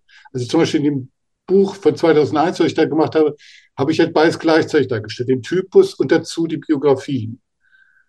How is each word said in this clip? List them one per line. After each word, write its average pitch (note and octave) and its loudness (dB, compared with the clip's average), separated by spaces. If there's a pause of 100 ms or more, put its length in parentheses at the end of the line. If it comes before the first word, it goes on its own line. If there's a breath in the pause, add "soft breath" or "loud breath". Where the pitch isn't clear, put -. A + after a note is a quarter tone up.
(340 soft breath)
also B2 -6
zum D#3+ 0
Beispiel D#3 0
in D3 0
dem B2+ -8 (380)
Buch G3 2
von D3+ 0
zweitausendeins, D3+ 0
was D#3+ 2
ich A#2+ -4
da D#3+ 2
gemacht D3+ 0
habe, D3+ 2 (400 soft breath)
habe C#3 -2
ich D#3 0
halt D#3+ 0
beides D#3+ 2
gleichzeitig D#3 0
dargestellt. A2 -6
Den C3 -2
Typus F#3 0
und D3 -2
dazu E3 -2
die D#3+ -6
Biografien. C3+ -2 (680)